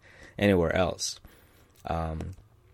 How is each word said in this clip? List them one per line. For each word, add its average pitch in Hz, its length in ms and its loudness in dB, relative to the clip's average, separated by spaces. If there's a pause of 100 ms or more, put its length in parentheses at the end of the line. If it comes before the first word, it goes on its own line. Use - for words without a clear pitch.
(380)
anywhere 95 360 4
else. - 440 -2 (680)
Um, 82 480 -6 (400)